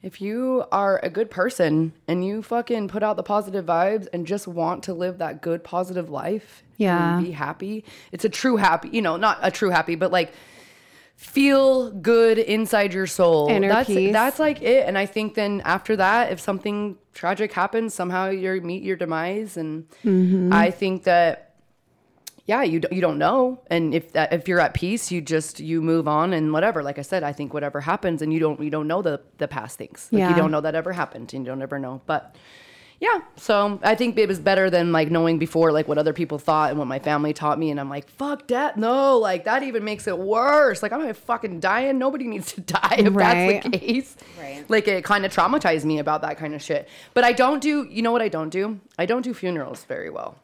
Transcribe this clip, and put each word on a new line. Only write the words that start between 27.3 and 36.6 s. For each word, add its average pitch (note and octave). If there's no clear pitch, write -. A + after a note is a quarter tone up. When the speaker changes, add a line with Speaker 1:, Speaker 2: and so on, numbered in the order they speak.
Speaker 1:
think C#3+
whatever C#3+
happens, E3
and D#3
you D#3+
don't, D3+
you D3+
don't D3+
know F3+
the, D3
the D3
past A2+
things. -
Like, G#3+
Speaker 2:
Yeah. F3+
Speaker 1:
you F3
don't D#3+
know D3+
that D3+
ever E3
happened, C3+
and C3
you B2+
don't C3+
ever C3+
know. C3+
But -
yeah, G4
so G3+
I A3
think A3+
it G#3
was F#3
better F#3+
than, F3
like, D#3+
knowing E3
before, E3
like, D3+
what D3
other D3+
people D#3
thought D#3